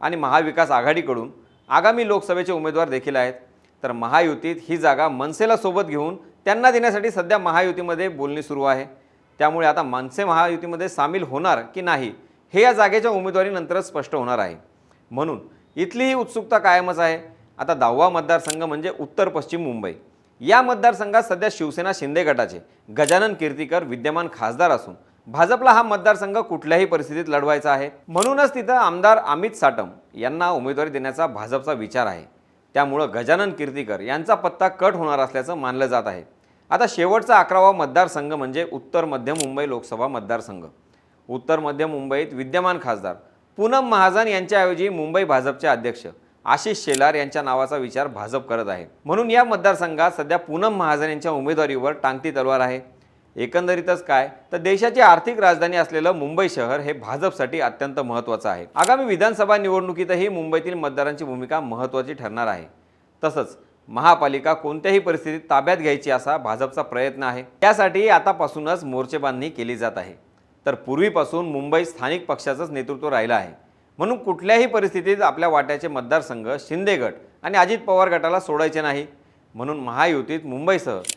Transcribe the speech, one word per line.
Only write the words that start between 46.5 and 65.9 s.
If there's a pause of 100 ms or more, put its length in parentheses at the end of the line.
शेलार
यांच्या
नावाचा
विचार
भाजप
करत
आहे. (200)
म्हणून
या
मतदारसंघात
सध्या
पूनम
महाजन
यांच्या
उमेदवारीवर
टांगती
तलवार
आहे. (560)
एकंदरीतच
काय, (240)
तर
देशाची
आर्थिक
राजधानी
असलेलं
मुंबई
शहर
हे
भाजपसाठी
अत्यंत
महत्त्वाचं
आहे. (100)
आगामी
विधानसभा
निवडणुकीतही
मुंबईतील
मतदारांची
भूमिका
महत्त्वाची
ठरणार
आहे. (580)
तसंच (320)
महापालिका
कोणत्याही
परिस्थितीत
ताब्यात
घ्यायची